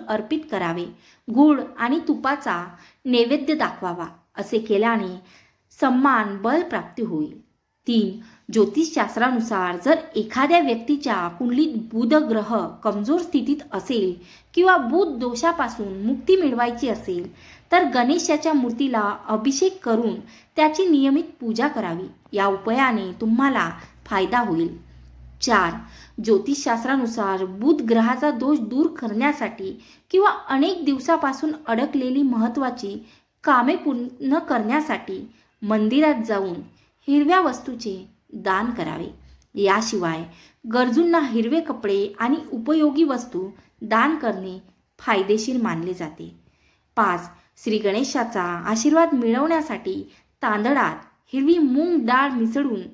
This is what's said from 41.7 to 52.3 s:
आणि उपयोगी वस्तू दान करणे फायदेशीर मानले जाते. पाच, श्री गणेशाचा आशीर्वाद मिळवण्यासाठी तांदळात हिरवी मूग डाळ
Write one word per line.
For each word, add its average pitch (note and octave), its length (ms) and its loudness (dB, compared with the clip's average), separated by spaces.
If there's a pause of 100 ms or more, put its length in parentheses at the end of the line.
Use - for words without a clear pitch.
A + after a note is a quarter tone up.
आणि B3+ 180 0 (160)
उपयोगी D4 520 2
वस्तू B3 460 -4 (320)
दान A3+ 340 2
करणे F#3+ 460 -6 (360)
फायदेशीर A3 640 0
मानले F3 320 -4
जाते. E3 460 -12 (560)
पाच, F3 340 0 (340)
श्री A3 140 0
गणेशाचा A3 640 -2
आशीर्वाद A3 720 2
मिळवण्यासाठी A#3+ 1000 -2 (300)
तांदळात G#3+ 540 0 (360)
हिरवी C#4+ 260 4
मूग D4 480 2
डाळ C4 240 2